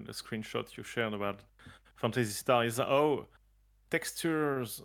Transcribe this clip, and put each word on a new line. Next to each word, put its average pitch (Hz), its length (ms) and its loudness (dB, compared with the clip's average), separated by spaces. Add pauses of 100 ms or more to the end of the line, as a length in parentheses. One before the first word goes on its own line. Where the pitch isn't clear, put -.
the 113 60 -12
screenshot - 640 -6
you 113 80 -12
shared 113 300 -2
about 101 280 -2 (540)
Phantasy 113 360 0
Star 120 340 4
is 117 120 -2
how 139 500 4 (640)
textures 151 960 -2